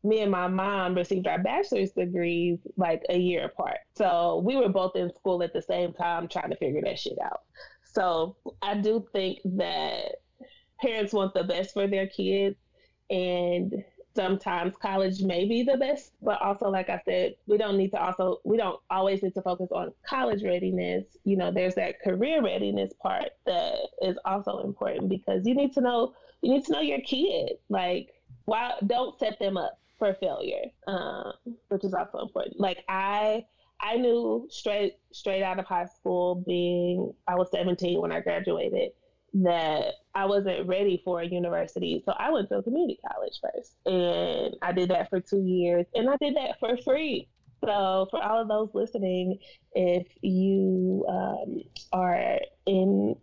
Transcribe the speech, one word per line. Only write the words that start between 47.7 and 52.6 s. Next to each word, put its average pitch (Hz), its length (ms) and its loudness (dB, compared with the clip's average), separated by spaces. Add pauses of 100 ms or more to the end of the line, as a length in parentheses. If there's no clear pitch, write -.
for 214 100 -2
all 214 200 2
of 214 80 -4
those 214 240 2
listening, 190 640 0 (340)
if 180 320 2 (160)
you, 190 840 4
um, - 540 -2 (320)
are 180 460 2 (260)